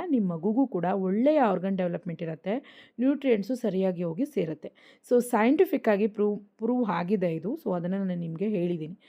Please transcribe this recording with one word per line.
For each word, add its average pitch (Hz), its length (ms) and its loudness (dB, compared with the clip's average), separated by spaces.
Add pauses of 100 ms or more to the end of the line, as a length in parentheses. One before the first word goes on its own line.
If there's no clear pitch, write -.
ನಿಮ್ಮ 220 260 2
ಮಗುಗೂ 208 340 0
ಕೂಡ 175 180 -4
ಒಳ್ಳೆಯ 202 560 2
ಆರ್ಗನ್ 190 360 2
ಡೆವಲಪ್ಮೆಂಟ್ 175 460 -4
ಇರುತ್ತೆ, 185 600 -8 (160)
ನ್ಯೂಟ್ರಿಯೆಂಟ್ಸು 262 540 2
ಸರಿಯಾಗಿ 185 480 0
ಹೋಗಿ 170 240 -2
ಸೇರುತ್ತೆ. 160 460 -6 (380)
So 247 100 6
ಸೈಂಟಿಫಿಕ್ಕಾಗಿ 233 840 2
ಪ್ರೂವ್, 208 340 0
ಪ್ರೂವ್ 226 500 -2
ಆಗಿದೆ 175 440 0
ಇದು. 185 320 -6
So 185 100 -2
ಅದನ್ನು 175 220 -4
ನಾನು 190 160 -4
ನಿಮಗೆ 170 340 -4
ಹೇಳಿದ್ದೀನಿ. 175 500 -4 (100)